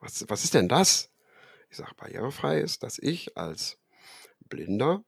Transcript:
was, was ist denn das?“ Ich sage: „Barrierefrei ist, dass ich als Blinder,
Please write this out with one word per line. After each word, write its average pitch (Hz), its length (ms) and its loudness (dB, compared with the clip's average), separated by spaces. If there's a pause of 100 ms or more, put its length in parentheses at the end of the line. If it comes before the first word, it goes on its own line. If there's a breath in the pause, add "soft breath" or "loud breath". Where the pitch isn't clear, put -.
was, - 300 -12
was 104 140 -2
ist - 100 2
denn 95 140 8
das?“ - 420 4 (600 soft breath)
Ich - 80 -18
sage: - 180 -14
„Barrierefrei 147 640 -2
ist, - 240 -4
dass - 160 -8
ich - 380 -4
als - 400 -8 (680 soft breath)
Blinder, 117 600 2